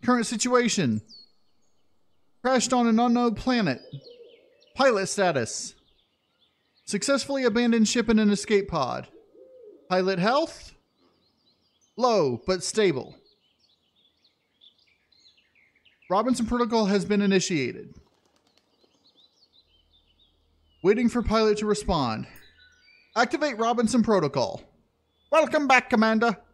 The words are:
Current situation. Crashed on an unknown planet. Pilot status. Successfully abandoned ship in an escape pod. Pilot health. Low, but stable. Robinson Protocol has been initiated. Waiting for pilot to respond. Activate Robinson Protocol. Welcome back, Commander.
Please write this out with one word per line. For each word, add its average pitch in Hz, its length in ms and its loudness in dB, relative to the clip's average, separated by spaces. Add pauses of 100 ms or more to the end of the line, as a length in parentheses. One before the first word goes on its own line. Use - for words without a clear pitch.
Current 240 220 0
situation. 208 760 0 (1400)
Crashed 254 300 0
on 247 140 2
an 226 120 2
unknown 240 360 2
planet. 220 480 -2 (920)
Pilot 220 340 2
status. 165 680 -2 (1120)
Successfully 269 580 -4
abandoned 233 420 2
ship 226 220 -2
in 226 100 4
an 214 120 2
escape 202 380 0
pod. 127 400 -6 (840)
Pilot 185 280 0
health. 262 540 -2 (1300)
Low, 190 480 2
but 185 180 -4
stable. 180 500 -2 (3000)
Robinson 226 380 0
Protocol 226 400 0
has 190 180 0
been 202 160 0
initiated. 185 720 -2 (3000)
Waiting 220 280 2
for 240 120 -4
pilot 214 360 0
to 214 80 -4
respond. 156 600 -2 (880)
Activate 254 440 -2
Robinson 226 440 0
Protocol. 151 600 0 (680)
Welcome 302 380 2
back, 254 220 4
Commander. 220 480 2 (140)